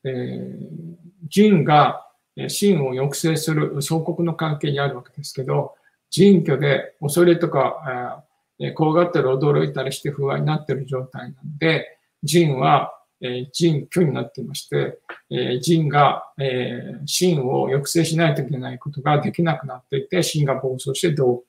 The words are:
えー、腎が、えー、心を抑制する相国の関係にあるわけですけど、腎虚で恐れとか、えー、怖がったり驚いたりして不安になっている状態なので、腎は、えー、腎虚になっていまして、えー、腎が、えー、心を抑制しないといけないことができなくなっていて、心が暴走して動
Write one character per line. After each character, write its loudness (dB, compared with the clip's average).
え -4
ー、 -10
腎 6
が、 4
え -8
ー、 -8
心 2
を -2
抑 -2
制 0
す -2
る -2
相 -2
国 -4
の -2
関 -4
係 -2
に -2
あ 0
る -4
わ -12
け -20
で -14
す -14
け -6
ど、 -2
腎 8
虚 2
で 0
恐 2
れ 8
と -2
か、 -4
え -4
ー、 -8
怖 2
が 4
っ -6
た 2
り 0
驚 2
い -4
た -6
り -4
し -10
て -6
不 -4
安 -2
に 0
な 0
っ -8
て -4
い -2
る -8
状 -6
態 -14
な -14
の -14
で、 -2
腎 4
は、 2
え -6
ー、 -20
腎 0
虚 4
に 0
な -4
っ -8
て -14
い -8
ま -12
し -12
て、 -4
え -6
ー、 -4
腎 2
が、 2
え -4
ー、 -12
心 0
を 0
抑 -2
制 0
し -2
な 4
い 0
と -4
い -6
け -4
な -8
い -12
こ -12
と -12
が 2
で -4
き -2
な 0
く -12
な -12
っ -20
て -4
い -6
て、 -2
心 0
が 0
暴 -4
走 -6
し -6
て 0
動 0